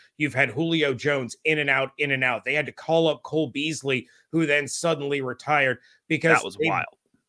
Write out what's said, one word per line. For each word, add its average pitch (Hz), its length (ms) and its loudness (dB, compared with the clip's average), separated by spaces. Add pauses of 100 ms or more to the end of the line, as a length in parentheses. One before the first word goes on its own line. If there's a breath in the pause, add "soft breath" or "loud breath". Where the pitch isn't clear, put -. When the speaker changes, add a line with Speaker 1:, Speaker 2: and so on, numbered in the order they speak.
(180 soft breath)
Speaker 1:
You've 151 160 -2
had 127 160 2
Julio 151 460 0
Jones 135 400 -2 (100)
in 156 140 2
and 143 100 0
out, 135 300 2
in 143 120 0
and 131 120 0
out. 120 200 0
They 131 120 -2
had 147 100 0
to - 60 -12
call 165 360 2
up 147 140 0
Cole 147 300 -4
Beasley, 139 560 -4 (240 soft breath)
who 160 160 2
then 143 200 2
suddenly 143 540 -2
retired 131 560 0 (300 soft breath)
because 160 320 4
Speaker 2:
That - 60 -6
was 95 120 -10
Speaker 1:
they've, 160 120 2
Speaker 2:
wild. - 160 0 (440)